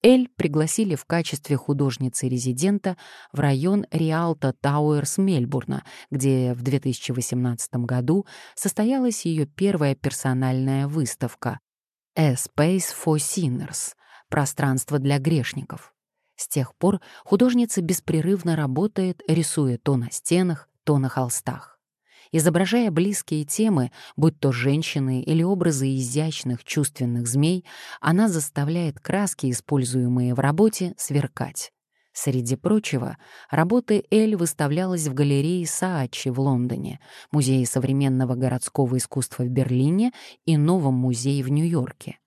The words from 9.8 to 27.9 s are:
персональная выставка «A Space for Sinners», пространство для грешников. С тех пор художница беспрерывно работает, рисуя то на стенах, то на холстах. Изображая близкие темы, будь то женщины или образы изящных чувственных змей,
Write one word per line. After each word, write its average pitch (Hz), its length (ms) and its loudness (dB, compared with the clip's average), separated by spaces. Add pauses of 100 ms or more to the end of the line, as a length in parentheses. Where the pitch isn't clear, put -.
персональная 131 920 0
выставка 127 720 -4 (560)
«A 156 180 4
Space 170 680 0
for 156 140 2
Sinners», - 760 -4 (360)
пространство 139 680 -2
для 139 220 0
грешников. - 760 -4 (420)
С - 120 -10
тех 135 280 -4
пор 190 260 2 (220)
художница 240 600 2
беспрерывно 165 720 0
работает, 175 720 -2
рисуя 156 500 2
то 143 180 0
на 117 140 -2
стенах, 175 580 0 (160)
то 147 140 2
на 131 120 2
холстах. - 680 -6 (520)
Изображая 180 580 4
близкие 165 540 -2
темы, 151 480 0 (240)
будь 156 240 2
то 139 120 2
женщины 131 680 0
или 160 220 2
образы 170 540 0
изящных 131 680 -4
чувственных 120 640 -2
змей, 156 380 2 (340)